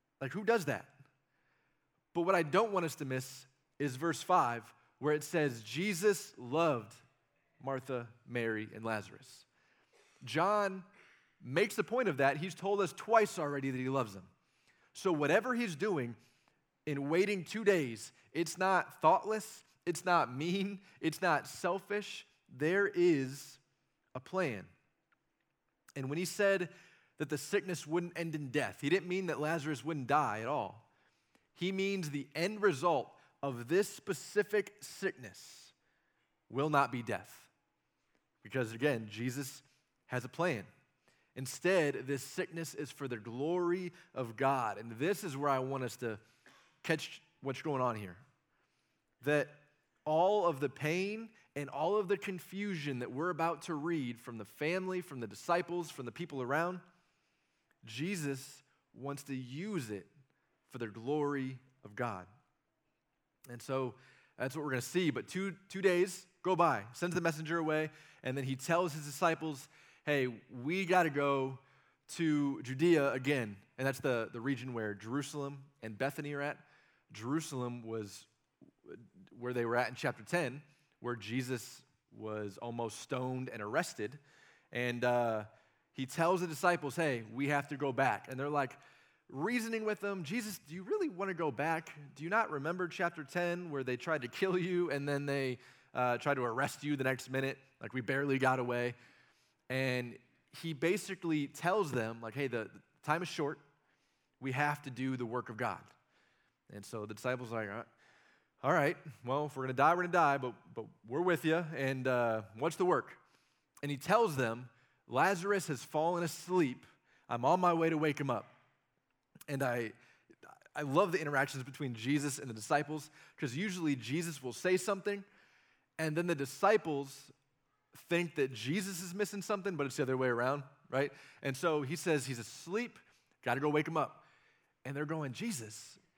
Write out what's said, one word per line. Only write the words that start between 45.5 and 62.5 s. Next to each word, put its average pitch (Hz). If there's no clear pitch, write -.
I 135
want 131
us 117
to 110
catch -
what's 131
going 139
on 120
here. 92
That 147
all 175
of 147
the 143
pain 190
and 143
all 170
of 196
the 196
confusion 180
that 117
we're 156
about 165
to 175
read 143
from 117
the 104
family, 185
from 135
the 113
disciples, 170
from 131
the 120
people 147
around, 165
Jesus 139
wants 139
to 139
use 135
it 101
for 123
the 117
glory 131
of 104
God. 101